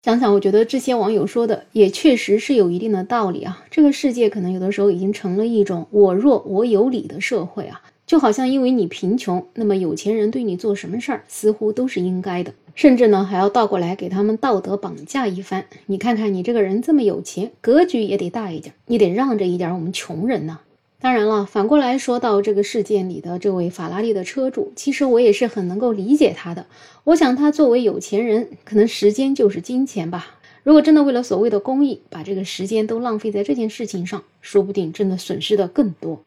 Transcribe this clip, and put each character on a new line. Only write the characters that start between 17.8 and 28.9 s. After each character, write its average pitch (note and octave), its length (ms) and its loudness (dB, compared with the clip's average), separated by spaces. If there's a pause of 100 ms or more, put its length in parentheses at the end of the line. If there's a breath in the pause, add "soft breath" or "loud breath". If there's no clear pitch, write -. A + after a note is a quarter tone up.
局 B3 200 -2
也 G3 120 -2
得 F3+ 140 -4
大 G#3 220 -8
一 D#3+ 80 -10
点， - 120 -20 (140)
你 A#3+ 100 0
得 G3 140 4
让 A#3+ 260 -2
着 G3 80 -2
一 F3+ 140 -2
点 F3 160 -4
我 F3+ 60 -6
们 E3+ 120 -6
穷 E3+ 360 -8
人 E3+ 180 -4
呢。 D#3+ 140 -12 (420)
当 B3+ 120 0
然 G#3+ 120 0
了， G#3 200 0
反 G4 200 -2
过 D4 120 4
来 B3+ 180 0
说 B3 220 -2
到 G#3+ 240 0
这 G#3+ 100 0
个 G3+ 100 0
事 G3+ 200 -4
件 G3 260 -2
里 D#3+ 140 -10
的 F3 160 -8
这 F#3+ 160 -2
位 F3 160 -2
法 E3+ 180 -12
拉 F#3 140 -6
利 A3+ 100 -2
的 F#3+ 100 -2
车 C4 280 -4
主， G4+ 260 -6
其 - 160 -4
实 C4+ 140 -2
我 A#3+ 120 4
也 A#3 140 6
是 A#3 140 2
很 G#3 200 -4
能 F3+ 120 -6
够 A#3+ 140 0
理 G#3 220 0
解 D4 220 4
他 F3 180 -10
的。 F3 120 -14 (380 soft breath)
我 D#4+ 120 6
想 C4+ 180 4
他 D4 160 2
作 D4 200 4
为 A#3+ 120 4
有 G#3+ 160 0
钱 G#3 280 -2
人， A3 200 0 (200)
可 G#3+ 100 -2
能 G#3 100 6
时 G#3 240 2